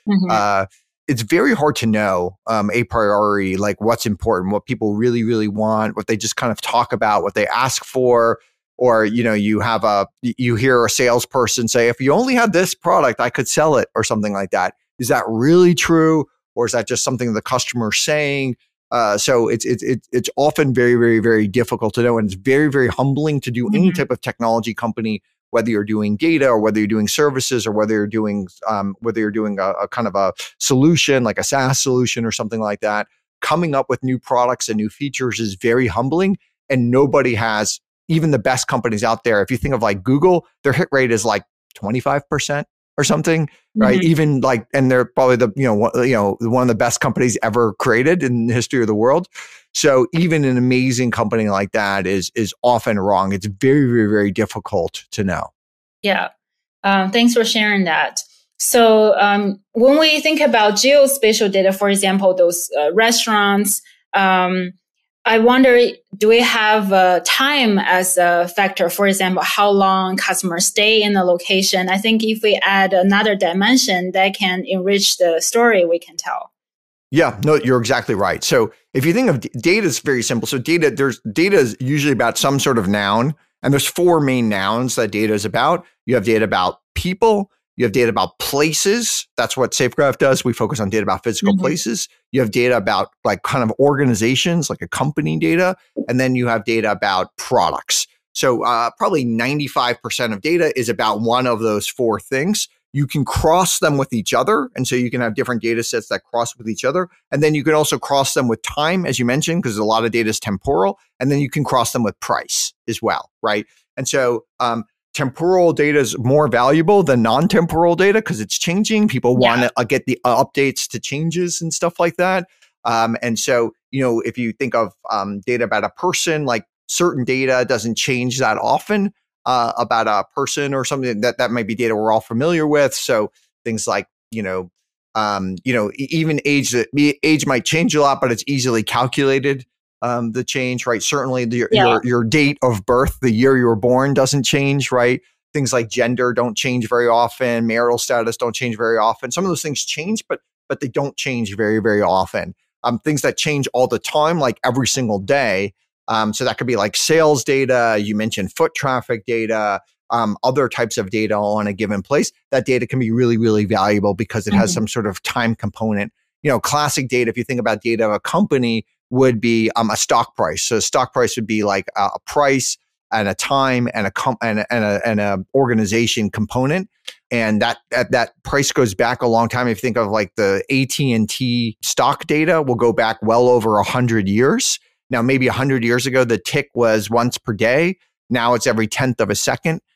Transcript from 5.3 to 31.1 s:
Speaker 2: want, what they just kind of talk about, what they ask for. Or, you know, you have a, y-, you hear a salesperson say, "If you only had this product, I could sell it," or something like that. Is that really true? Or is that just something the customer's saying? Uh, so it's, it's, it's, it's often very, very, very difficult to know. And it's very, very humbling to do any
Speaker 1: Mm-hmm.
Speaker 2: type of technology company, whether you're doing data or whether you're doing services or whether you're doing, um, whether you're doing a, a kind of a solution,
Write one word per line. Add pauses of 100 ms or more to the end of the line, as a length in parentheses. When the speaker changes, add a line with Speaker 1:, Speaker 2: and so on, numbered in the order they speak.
Speaker 2:
want,
what
they
just
kind
of
talk
about,
what
they
ask
for. (380)
Or,
you
know,
you
have
a, (140)
y-,
you
hear
a
salesperson
say,
"If
you
only
had
this
product,
I
could
sell
it,"
or
something
like
that. (240)
Is
that
really
true? (300)
Or
is
that
just
something
the
customer's
saying? (340)
Uh,
so
it's,
it's,
it's,
it's
often
very,
very,
very
difficult
to
know.
And
it's
very,
very
humbling
to
do
any
Speaker 1:
Mm-hmm.
Speaker 2:
type
of
technology
company, (280)
whether
you're
doing
data
or
whether
you're
doing
services
or
whether
you're
doing, (200)
um,
whether
you're
doing
a,
a
kind
of
a (260)
solution,